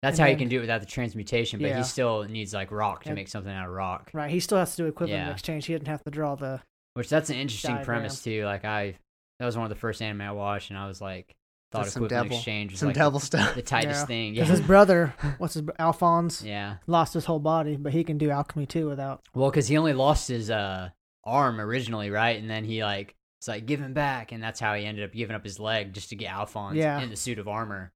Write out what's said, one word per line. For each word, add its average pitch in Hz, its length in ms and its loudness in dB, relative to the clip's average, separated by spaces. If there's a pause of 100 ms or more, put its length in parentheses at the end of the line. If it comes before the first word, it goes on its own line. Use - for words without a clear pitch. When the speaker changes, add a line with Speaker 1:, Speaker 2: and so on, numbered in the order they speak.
Speaker 1:
That's 143 160 2
Speaker 2:
And 160 60 8
Speaker 1:
how - 20 10
he 135 60 8
Speaker 2:
then 143 80 2
Speaker 1:
can 127 80 0
do 123 100 0
it 120 40 -2
without 113 180 0
the 101 60 -14
transmutation, 117 720 -2
but 147 80 0
Speaker 2:
Yeah. 135 100 0
Speaker 1:
he 127 60 0
still 113 400 0
needs, 104 280 -8
like, 98 180 -4
rock 104 340 -2
to 156 60 -8
Speaker 2:
And 101 60 -4
Speaker 1:
make 98 120 -8
something 98 240 -8
out 95 160 -6
of 87 40 -8
rock. 92 400 -6
Speaker 2:
Right, 147 180 -4
he 175 100 2
still 196 180 2
has 175 180 2
to 175 60 -4
do 165 60 0
equivalent 104 400 -2
Speaker 1:
Yeah. 87 40 -4
Speaker 2:
exchange. 151 320 -6
He 165 80 -4
didn't 151 160 -4
have 151 160 -6
to 151 60 -8
draw 147 240 -2
the 131 260 -8 (320)
Speaker 1:
Which, 123 160 -6
that's 156 220 2
an 131 60 -2
interesting 127 400 -4
Speaker 2:
diagram. 139 100 -6 (140)
Speaker 1:
premise, 110 220 -6
too. 107 220 -2
Like, 101 220 -2
I, 104 300 -2 (420)
that 123 80 -4
was 113 100 -2
one 117 80 -2
of 107 60 -4
the 104 60 -6
first 113 260 -4
anime 104 180 -4
I 101 120 -6
watched, 101 360 -4
and 98 100 -8
I 98 80 -6
was 95 140 -10
like, 95 340 -10 (380)
thought 107 120 -2
Speaker 3:
That's 98 100 -6
some 120 100 0
Speaker 1:
equivalent 120 220 0
Speaker 3:
devil, 120 100 -2
Speaker 1:
exchange 107 360 -4
was, 95 80 -6
Speaker 3:
some 147 80 2
Speaker 1:
like, 135 80 0
Speaker 3:
devil 147 220 4
Speaker 1:
the, 139 60 -4
Speaker 3:
stuff. - 300 2
Speaker 1:
the 123 80 -6
tightest 143 400 0
Speaker 2:
Yeah. 143 40 -2
Speaker 1:
thing. 113 300 -2
Speaker 2:
'Cause 156 120 4
Speaker 1:
Yeah. 185 80 8
Speaker 2:
his 202 40 4
brother, 175 560 8
Speaker 1:
<laughs> 147 220 -2
Speaker 2:
what's 170 160 -4
his, 156 80 -2 (160)
Alphonse, 170 680 4
Speaker 1:
Yeah. 101 320 -6 (100)
Speaker 2:
lost 165 280 4
his 165 100 0
whole 160 160 0
body, 151 380 2
but 143 160 -2
he 165 100 4
can 156 140 -2
do 147 120 4
alchemy, 143 360 -2
too, 156 240 0
without 135 320 -6 (120)
Speaker 1:
Well, 135 160 4
'cause 131 180 2
he 151 100 6
only 156 160 6
lost 135 340 4
his, 113 220 -2
uh, 95 400 -2 (340)
arm 123 380 2
originally, 110 480 -2
right? 110 280 2
And 110 120 -8
then 110 140 -4
he, 110 200 -2
like, 101 300 -4 (260)
it's - 80 -12
like, 110 180 -8
"Give 143 140 0
him 131 140 -8
back," 135 380 -2
and 113 100 -10
that's 113 180 -6
how 107 140 2
he 104 100 -2
ended 104 200 -6
up 98 80 -10
giving 110 220 -4
up 104 100 -6
his 98 140 -10
leg 104 360 -2
just 98 160 -12
to 113 60 -12
get 101 140 -8
Alphonse 101 460 -6
Speaker 2:
Yeah. 151 240 2
Speaker 1:
in 131 100 -4
the 107 60 -10
suit 117 220 -4
of 101 100 -8
armor. 104 480 -6